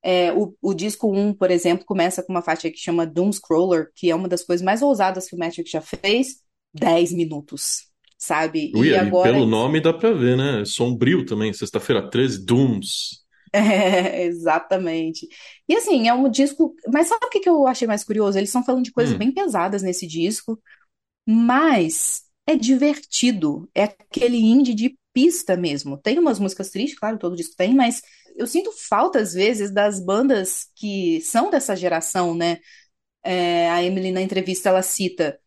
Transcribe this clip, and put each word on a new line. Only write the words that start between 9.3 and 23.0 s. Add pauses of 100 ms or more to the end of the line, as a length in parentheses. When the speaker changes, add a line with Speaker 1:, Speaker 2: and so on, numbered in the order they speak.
Speaker 2:
pelo
nome
dá
pra
ver,
né?
Sombrio
também,
Sexta-feira
Treze,
Dooms.
Speaker 1:
<laughs> (320)
É,
exatamente. (400)
E
assim,
é
um
disco, (160)
mas
sabe
o
que
que
eu
achei
mais
curioso?
Eles
estão
falando
de
coisas
Speaker 2:
Hum.
Speaker 1:
bem
pesadas
nesse
disco, (680)
mas (220)
é
divertido,